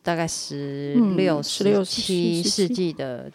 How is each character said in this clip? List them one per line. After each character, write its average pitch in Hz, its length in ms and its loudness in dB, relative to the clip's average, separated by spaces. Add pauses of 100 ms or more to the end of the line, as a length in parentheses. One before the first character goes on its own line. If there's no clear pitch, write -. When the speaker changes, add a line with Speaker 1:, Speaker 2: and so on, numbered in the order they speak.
Speaker 1:
大 170 140 0
概 165 100 0
十 143 680 -6 (240)
六、 175 240 2
Speaker 2:
嗯， - 20 -6
十 - 220 -2
六、 202 180 4
Speaker 1:
十 208 180 -4
七 175 400 0
Speaker 2:
十 - 20 -2
七 190 60 0
Speaker 1:
世 202 240 2
纪 180 200 0
的 131 420 -8